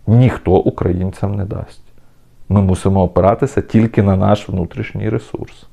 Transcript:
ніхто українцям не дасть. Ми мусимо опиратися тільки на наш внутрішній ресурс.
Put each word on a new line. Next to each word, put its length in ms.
ніхто 440
українцям 840
не 100
дасть. 360
Ми 120
мусимо 420
опиратися 580
тільки 420
на 120
наш 340
внутрішній 600
ресурс. 640